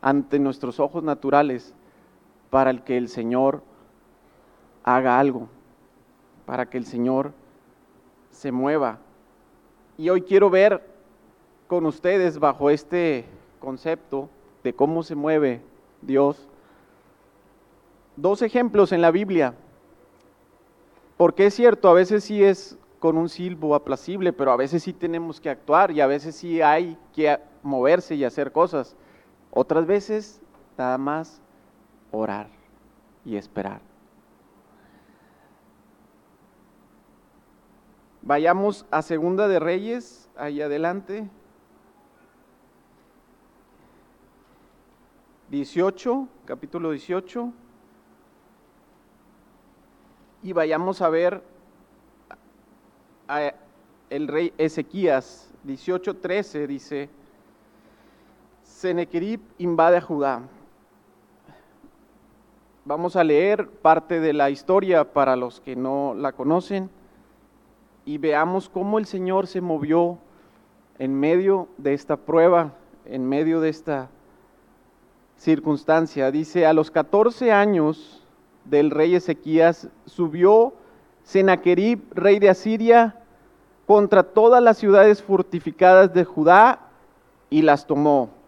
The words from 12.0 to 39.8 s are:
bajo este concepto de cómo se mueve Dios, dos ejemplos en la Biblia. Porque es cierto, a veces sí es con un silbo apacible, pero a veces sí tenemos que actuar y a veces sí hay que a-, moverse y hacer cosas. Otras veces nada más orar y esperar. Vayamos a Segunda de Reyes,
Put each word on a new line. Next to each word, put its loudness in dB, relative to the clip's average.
bajo 0
este -4
concepto -10
de -6
cómo -2
se -12
mueve -2
Dios, -2
dos -2
ejemplos 0
en 0
la 4
Biblia. -2
Porque 2
es 2
cierto, 4
a 8
veces 2
sí 0
es -2
con 0
un -4
silbo -6
apacible, -4
pero -2
a 2
veces -4
sí -12
tenemos -10
que -10
actuar 0
y -4
a 4
veces -4
sí -6
hay 0
que -2
a-, -2
moverse -2
y -4
hacer -6
cosas. -4
Otras -2
veces -6
nada -4
más -10
orar -8
y -12
esperar. -12
Vayamos -2
a -4
Segunda -4
de 0
Reyes, -8